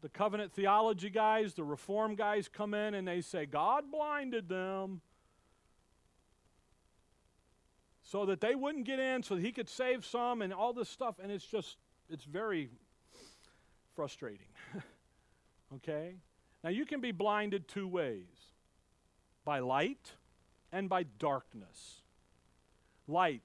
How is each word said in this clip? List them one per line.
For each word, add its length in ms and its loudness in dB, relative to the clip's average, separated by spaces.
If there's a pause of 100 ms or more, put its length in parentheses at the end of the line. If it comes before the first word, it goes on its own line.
the 80 -10
covenant 440 0
theology 560 4
guys, 460 4
the 80 -2
reform 500 0
guys 340 0
come 280 -2
in 180 0
and 140 -2
they 140 0
say, 260 -4
"God 420 2
blinded 580 -2
them 540 -2 (3000)
so 240 -2
that 120 4
they 140 6
wouldn't 320 0
get 140 -2
in, 240 0
so 100 -4
that 80 0
he 100 0
could 160 -4
save 380 0
some," 380 0
and 100 -2
all 200 0
this 160 -4
stuff, 280 -4
and 140 -10
it's 160 -8
just, 320 -6 (280)
it's 160 -10
very 460 -4 (1300)
frustrating. 580 -8 (180)
<laughs> 120 -8 (880)
Okay? 480 -8 (420)
Now, 60 -2
you 160 0
can 160 -4
be 100 -2
blinded 560 2
two 200 -4
ways, 640 -4 (880)
by 160 0
light 540 0 (580)
and 160 -2
by 160 2
darkness. 1000 -6 (1040)
Light, 380 4